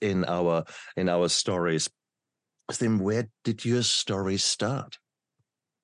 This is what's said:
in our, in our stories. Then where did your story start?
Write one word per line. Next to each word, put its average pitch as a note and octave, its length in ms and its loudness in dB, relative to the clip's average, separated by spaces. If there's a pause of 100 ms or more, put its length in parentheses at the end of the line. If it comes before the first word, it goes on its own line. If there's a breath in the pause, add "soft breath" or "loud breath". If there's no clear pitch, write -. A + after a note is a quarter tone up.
in F#2+ 260 2
our, E2+ 380 2 (320 loud breath)
in F#2 120 0
our F2 200 4
stories. E2+ 600 0 (880)
Then A2 200 2
where G#2+ 300 0 (160)
did A2 200 -2
your A#2 180 2
story G2 540 0
start? - 600 -2 (840)